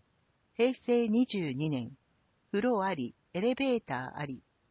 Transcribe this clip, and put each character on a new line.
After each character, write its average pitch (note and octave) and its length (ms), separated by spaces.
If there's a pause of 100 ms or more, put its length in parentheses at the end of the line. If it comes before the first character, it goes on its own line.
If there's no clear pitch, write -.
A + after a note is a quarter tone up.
(560)
ー、 - 0
平 B3 180
成 A#3+ 340
二 A#3 180
十 E3+ 260
二 D3 180
年、 B2 220 (580)
風 G3+ 120
呂 A#3+ 200
あ F#3+ 120
り、 C3 200 (200)
エ F3 60
レ A#3+ 140
ベ C4 220
ー A3+ 60
タ B2+ 340
ー - 20
あ D3 80
り、 C3 160 (280)